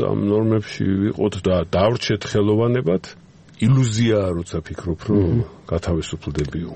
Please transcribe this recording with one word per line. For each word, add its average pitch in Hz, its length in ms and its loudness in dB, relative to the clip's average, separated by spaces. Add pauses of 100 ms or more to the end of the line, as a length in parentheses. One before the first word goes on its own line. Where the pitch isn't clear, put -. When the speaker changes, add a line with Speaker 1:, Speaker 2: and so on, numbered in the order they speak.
Speaker 1:
ამ 104 240 0
ნორმებში 107 580 0 (180)
ვიყოთ 104 320 0 (120)
და 92 100 4 (140)
დავრჩეთ 104 560 0
ხელოვანებად. 107 760 2 (580)
ილუზიაა, 113 720 2
როცა 85 320 -6
ფიქრობ, - 400 -6
რომ 104 240 4
Speaker 2:
მმ. 117 120 2 (280)
Speaker 1:
გათავისუფლდებიო. 80 1040 -4